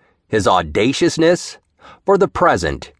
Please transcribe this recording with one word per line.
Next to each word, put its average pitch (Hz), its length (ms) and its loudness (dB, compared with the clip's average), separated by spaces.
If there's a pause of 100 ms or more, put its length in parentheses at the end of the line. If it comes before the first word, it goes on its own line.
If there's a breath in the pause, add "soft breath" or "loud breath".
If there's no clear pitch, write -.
(280)
his 104 200 -2
audaciousness? 131 1080 0 (480 loud breath)
For 196 120 2
the 185 100 2
present, 85 720 -2